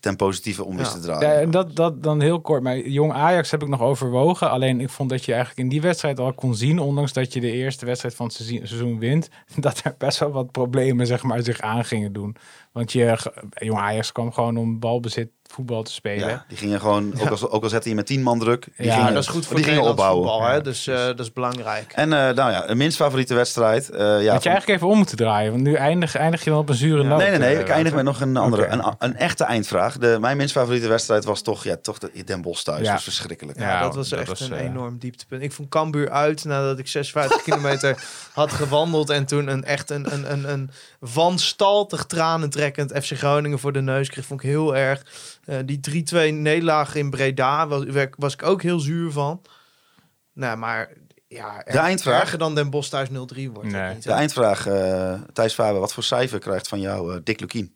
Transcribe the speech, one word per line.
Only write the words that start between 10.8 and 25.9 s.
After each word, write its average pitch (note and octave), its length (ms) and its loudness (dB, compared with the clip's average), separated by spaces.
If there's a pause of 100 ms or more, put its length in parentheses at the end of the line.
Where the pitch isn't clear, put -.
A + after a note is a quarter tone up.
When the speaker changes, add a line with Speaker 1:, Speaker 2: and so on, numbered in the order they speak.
Speaker 3:
zeg A#2+ 160 0
maar, A#2+ 200 -2
zich A#2 180 -4
aan A2 240 -2
gingen G#2 280 -4
doen. G#2 240 -8 (360)
Want A#2 200 -6
je, A#2 240 4
ge-, - 160 -8 (320)
Jong A2 160 -2
Ajax G#2+ 320 -2
kwam A#2 200 -4
gewoon A#2 240 0
om A2+ 220 -2
balbezit A#2 500 -2 (220)
voetbal A#2+ 320 -6
te A2 100 -10
spelen. G2+ 360 -4
Speaker 1:
Ja, - 200 -6
die - 80 -16
gingen G#2 240 -2
gewoon, G#2 340 2
ook B2 80 -4
Speaker 3:
Ja. A2+ 60 4
Speaker 1:
als, G#2+ 200 0
ook A2 140 0
al A2+ 60 -2
zette A2+ 200 -2
je A2+ 60 -2
met G#2 120 -2
tien C3+ 160 -2
man A#2+ 160 2
druk, A2+ 380 0
die B2 100 -4
Speaker 3:
Ja, A2+ 100 4
Speaker 1:
gingen, A2+ 180 4
Speaker 2:
dat C#3 80 2
is - 60 -4
goed E3 180 -4
voor - 100 -2
Speaker 1:
die D#3 80 2
gingen D3+ 160 4
Speaker 2:
het A#2 80 4
Nederlands F#2+ 340 4
Speaker 1:
opbouwen. F#2 60 2
Speaker 2:
voetbal, A2 200 2
hè? B2+ 60 4
Speaker 3:
Ja, D3 60 2
Speaker 2:
Dus, C3+ 240 -8
Speaker 3:
precies. B2+ 180 -2
Speaker 2:
eh, B2 40 0 (100)
dat B2 100 -12
is A2 60 -12
belangrijk. A#2 600 -6
Speaker 1:
En, D#3 200 2
eh, D3 60 6
nou C3 320 4
ja, F2+ 180 0
een A2+ 80 2
minst D3+ 200 2
favoriete C3 380 2
wedstrijd, A#2+ 560 4
eh, - 80 -8
ja, G#2 140 4
Speaker 3:
Had G#2 100 6
je - 20 2
Speaker 1:
van G#2+ 80 6
Speaker 3:
eigenlijk E3+ 360 2
even F3+ 200 2
om G#3 80 6
moeten F#3+ 200 4
draaien, A2 340 2
want B2 120 0
nu C#3+ 120 4
eindig, D3+ 420 2